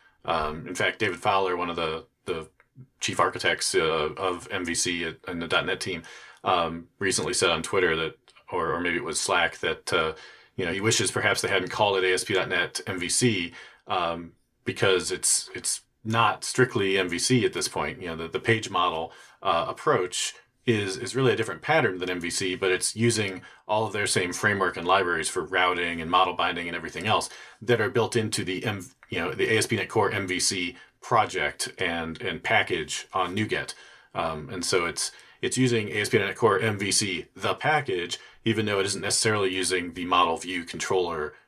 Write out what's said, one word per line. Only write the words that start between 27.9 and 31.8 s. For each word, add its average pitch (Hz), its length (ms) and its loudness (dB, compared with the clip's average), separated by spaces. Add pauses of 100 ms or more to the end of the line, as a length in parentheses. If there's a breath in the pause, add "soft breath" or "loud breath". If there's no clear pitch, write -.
into 107 280 0
the 92 220 -4
M-, 101 200 -4 (240)
you 90 100 -6
know, 87 120 -2
the 104 220 0
A 110 40 4
S 101 100 2
P 113 80 0
dot 98 80 -2
net - 60 -8
Core 101 220 2
M 101 160 -2
V 90 120 -2
C 87 360 -2 (260 loud breath)
project 90 760 0
and, 85 440 -4